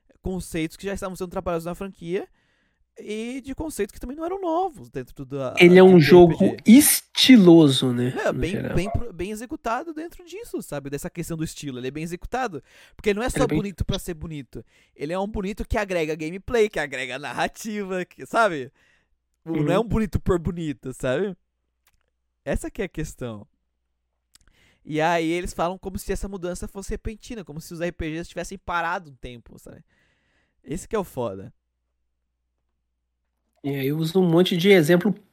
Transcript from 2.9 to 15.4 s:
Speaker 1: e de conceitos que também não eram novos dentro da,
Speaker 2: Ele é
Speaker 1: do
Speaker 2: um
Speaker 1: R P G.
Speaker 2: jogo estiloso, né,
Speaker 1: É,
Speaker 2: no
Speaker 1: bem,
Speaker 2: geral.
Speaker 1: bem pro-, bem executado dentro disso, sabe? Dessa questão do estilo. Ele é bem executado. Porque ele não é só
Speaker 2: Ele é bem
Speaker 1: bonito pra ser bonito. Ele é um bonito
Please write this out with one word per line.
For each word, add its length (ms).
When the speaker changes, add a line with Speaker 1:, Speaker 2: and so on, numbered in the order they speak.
Speaker 1:
e 420
de 160
conceitos 380
que 80
também 160
não 80
eram 160
novos 480
dentro 340
da, 340
Speaker 2:
Ele 220
é 20
Speaker 1:
do 40
Speaker 2:
um 60
Speaker 1:
R 80
P 20
G. 80
Speaker 2:
jogo 560
estiloso, 1300
né, 200
Speaker 1:
É, 40
Speaker 2:
no 100
Speaker 1:
bem, 120
Speaker 2:
geral. 240
Speaker 1:
bem 160
pro-, 220
bem 180
executado 640
dentro 320
disso, 360
sabe? 280
Dessa 200
questão 280
do 80
estilo. 340
Ele 80
é 40
bem 120
executado. 580
Porque 140
ele 80
não 40
é 60
só 80
Speaker 2:
Ele 80
é 20
bem 120
Speaker 1:
bonito 260
pra 120
ser 160
bonito. 520
Ele 200
é 60
um 80
bonito 380